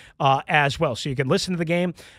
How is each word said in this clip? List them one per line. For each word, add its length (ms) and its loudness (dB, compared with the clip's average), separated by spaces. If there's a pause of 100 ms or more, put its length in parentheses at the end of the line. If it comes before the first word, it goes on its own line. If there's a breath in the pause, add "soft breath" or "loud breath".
(180 loud breath)
uh, 300 4
as 320 2
well. 160 0
So 140 -8
you 60 -6
can 120 -2
listen 240 0
to 60 -2
the 80 -4
game, 260 -2 (260 loud breath)